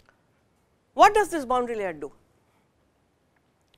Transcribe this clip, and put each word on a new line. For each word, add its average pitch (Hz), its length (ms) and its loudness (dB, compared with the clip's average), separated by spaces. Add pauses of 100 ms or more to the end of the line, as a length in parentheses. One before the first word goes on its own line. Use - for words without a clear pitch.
(920)
what 381 220 6
does 403 160 0
this 302 160 -6
boundary 240 300 -4
layer 190 180 -8
do? 147 180 -16 (1600)